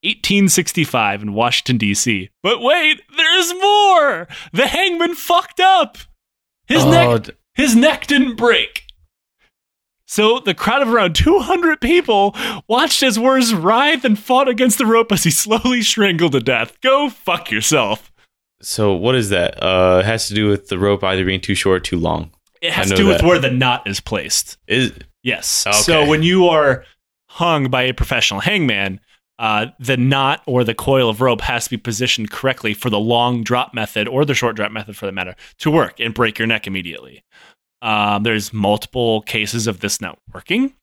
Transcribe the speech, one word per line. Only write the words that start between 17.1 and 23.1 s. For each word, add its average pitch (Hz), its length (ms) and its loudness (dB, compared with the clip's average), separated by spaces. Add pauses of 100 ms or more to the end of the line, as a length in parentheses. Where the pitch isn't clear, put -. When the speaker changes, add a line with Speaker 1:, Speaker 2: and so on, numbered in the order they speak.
Speaker 1:
fuck - 400 -6
yourself. 110 600 -2 (520)
Speaker 2:
So 104 320 0
what 107 180 0
is 113 160 0
that? 90 320 -2
Uh, 92 380 4
it 92 60 2
has 113 240 -2
to 101 40 -8
do 107 160 0
with 101 200 -2
the 92 100 -4
rope 101 240 0
either 95 200 0
being 92 180 -2
too 101 120 -4
short 95 240 0
or - 40 -2
too - 180 -4
long. 80 320 -4 (320)
Speaker 1:
It 170 60 -2
Speaker 2:
I - 80 -4
Speaker 1:
has 196 100 -2
to 196 60 0
Speaker 2:
know 190 40 2
Speaker 1:
do 190 120 4
with 170 100 2